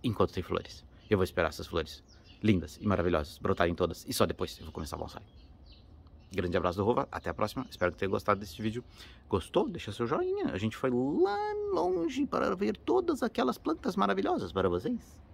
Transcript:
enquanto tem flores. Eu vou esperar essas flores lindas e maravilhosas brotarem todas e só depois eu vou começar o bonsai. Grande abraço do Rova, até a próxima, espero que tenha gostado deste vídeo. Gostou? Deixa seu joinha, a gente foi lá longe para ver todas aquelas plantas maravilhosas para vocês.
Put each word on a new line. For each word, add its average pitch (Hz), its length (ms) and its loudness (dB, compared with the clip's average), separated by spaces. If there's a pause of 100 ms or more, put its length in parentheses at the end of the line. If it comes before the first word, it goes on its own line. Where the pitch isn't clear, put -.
enquanto 104 300 2
tem 92 100 -4
flores. - 420 -6 (240)
Eu 107 80 6
vou 92 80 4
esperar 85 260 0
essas - 180 -10
flores - 340 -4 (400)
lindas 107 380 2
e 107 60 -2
maravilhosas 85 520 2
brotarem 87 360 2
todas 82 340 -2
e - 40 -4
só - 140 4
depois 87 320 -4
eu - 60 -14
vou 82 80 -10
começar 80 240 -6
o - 20 -8
bonsai. 78 240 -10 (1120)
Grande 90 220 0
abraço 90 220 2
do 101 60 2
Rova, 117 280 2
até - 160 -6
a 85 60 -4
próxima, 107 340 -4
espero 90 240 0
que - 60 -16
tenha 98 100 -2
gostado 98 320 2
deste 104 220 -12
vídeo. 110 200 -4 (460)
Gostou? 170 400 2
Deixa 113 240 -8
seu 117 140 -2
joinha, 370 420 -2
a - 100 -4
gente 110 180 -2
foi 131 140 0
lá 349 600 2 (200)
longe 339 540 0
para - 300 0
ver 208 200 0
todas - 460 2
aquelas 247 360 0
plantas 294 380 -2
maravilhosas 196 540 2
para 92 180 2
vocês. 104 520 -2 (140)